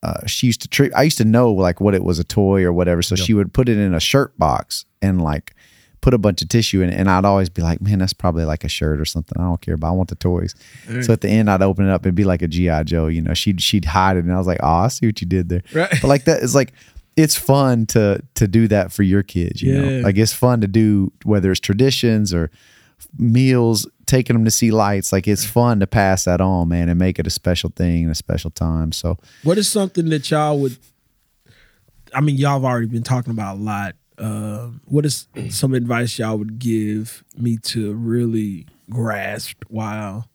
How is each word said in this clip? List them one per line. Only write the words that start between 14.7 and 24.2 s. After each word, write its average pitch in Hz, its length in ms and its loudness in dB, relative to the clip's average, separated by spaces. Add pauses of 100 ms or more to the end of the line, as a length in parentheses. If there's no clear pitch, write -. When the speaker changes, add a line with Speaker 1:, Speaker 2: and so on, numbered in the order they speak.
Speaker 1:
see - 160 -4
what 110 160 -2
you 92 60 -6
did 87 240 0
there." 87 120 -2 (120)
Speaker 3:
Right. 170 160 0 (100)
Speaker 1:
But, - 80 0
like, 139 160 2
that 156 180 2
is, 123 120 -2
like, 135 180 2 (460)
it's 156 180 4
fun 131 520 2
to, 104 340 2 (140)
to 110 120 2
do 110 200 4
that 98 240 2
for - 100 0
your 98 200 2
kids, - 380 -4
you 135 140 2
know? 139 160 0
Speaker 3:
Yeah. 131 120 -2
Speaker 1:
Like, 101 140 2
it's 110 160 2
fun 123 300 2
to 101 40 0
do, 104 460 2 (120)
whether 98 260 2
it's 90 100 0
traditions 110 720 0
or 82 180 -2 (680)
meals, 120 680 2 (200)
taking 127 280 2